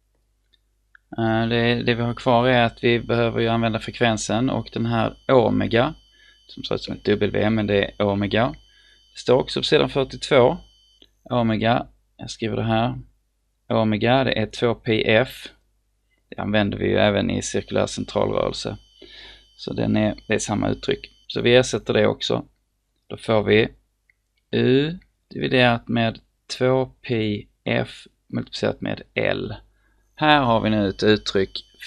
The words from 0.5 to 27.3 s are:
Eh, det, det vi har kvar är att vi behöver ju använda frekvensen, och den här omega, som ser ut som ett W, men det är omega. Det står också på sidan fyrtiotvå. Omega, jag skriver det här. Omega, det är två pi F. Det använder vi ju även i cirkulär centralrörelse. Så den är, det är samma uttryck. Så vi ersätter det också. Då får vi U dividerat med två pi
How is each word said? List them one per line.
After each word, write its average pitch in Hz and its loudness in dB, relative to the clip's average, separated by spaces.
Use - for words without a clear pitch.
Eh, 113 0
det, 117 0
det 117 0
vi 117 -2
har 120 -2
kvar 123 2
är 123 4
att - -2
vi 117 4
behöver 117 0
ju 117 2
använda 113 0
frekvensen, 113 -2
och 113 -4
den 113 -2
här 113 -2
omega, 110 2
som - -16
ser - -4
ut - -6
som - -10
ett - -12
W, 101 0
men 107 0
det 101 2
är - -4
omega. 104 0
Det - -20
står 123 4
också 147 -2
på 131 -2
sidan 139 2
fyrtiotvå. 135 2
Omega, 113 0
jag 113 -14
skriver 110 -6
det 113 -2
här. 117 -2
Omega, 113 0
det 120 -2
är 107 -2
två 117 -2
pi 110 0
F. 113 2
Det - -12
använder 101 0
vi 98 0
ju 98 2
även 98 2
i 98 -2
cirkulär 104 -2
centralrörelse. 101 -4
Så - -10
den 110 0
är, 107 0
det 110 -2
är 104 2
samma 104 -2
uttryck. - -6
Så 117 -6
vi 120 4
ersätter 123 0
det 107 4
också. 117 -4
Då - -14
får 110 0
vi 107 2
U 135 2
dividerat 123 0
med 117 -2
två 131 2
pi 110 -4